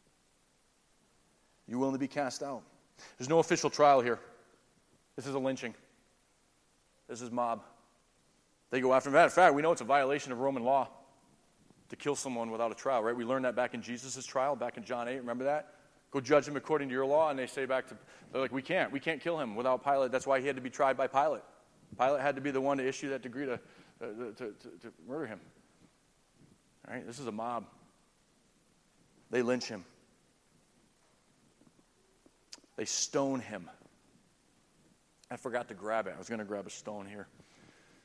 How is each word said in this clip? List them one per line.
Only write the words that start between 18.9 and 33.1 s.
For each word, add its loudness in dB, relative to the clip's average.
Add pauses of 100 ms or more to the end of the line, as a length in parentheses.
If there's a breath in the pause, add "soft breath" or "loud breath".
We -4
can't -2
kill -2
him -4
without 0
Pilate." 2
That's 0
why 4
he -2
had 0
to -8
be -6
tried 2
by 0
Pilate. 2 (560)
Pilate 4
had 2
to -6
be 0
the 2
one 2
to 0
issue -4
that -4
decree -8
to, -2
uh, -8 (420 loud breath)
to, -8
to, -8 (300)
to -14 (140)
murder -6
him. -10 (1500)
All -12
right? -10
This -14
is -10
a -6
mob. -6 (1700)
They 0
lynch 0
him. -10 (3000)
They -4
stone -2